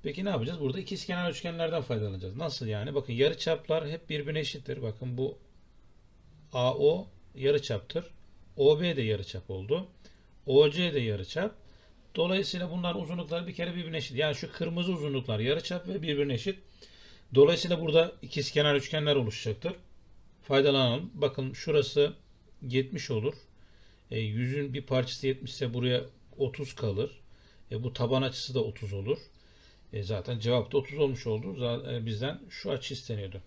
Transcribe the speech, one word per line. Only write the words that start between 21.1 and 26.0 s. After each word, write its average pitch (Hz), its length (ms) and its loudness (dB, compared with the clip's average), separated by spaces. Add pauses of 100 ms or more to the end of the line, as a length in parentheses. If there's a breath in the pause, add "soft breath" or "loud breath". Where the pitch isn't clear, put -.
Bakın, 135 380 -2
şurası 143 600 2 (480)
yetmiş 131 480 -2
olur. 110 240 -2 (760 soft breath)
E, 113 80 -2
yüzün 123 560 -2
bir 135 80 -6
parçası 127 440 -2
yetmiş 131 260 -2
ise 120 220 -4
buraya 123 300 2 (340)